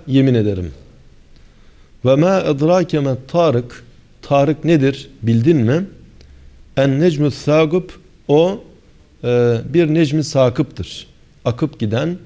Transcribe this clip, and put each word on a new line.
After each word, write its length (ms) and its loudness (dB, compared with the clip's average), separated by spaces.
yemin 260 2
ederim. 380 -2
"Ve 100 4
mâ 260 2
edrâke 580 0
mettârik." 720 -2
Tarık 440 0
nedir? 440 0
Bildin 340 2
mi? 280 0
"En 220 2
necmü 320 2
sâgıp." 680 -2
O, 360 2
e, 340 0
bir 200 2
necmi 300 0
sakıptır. 840 -2
Akıp 340 -4
giden, 460 -4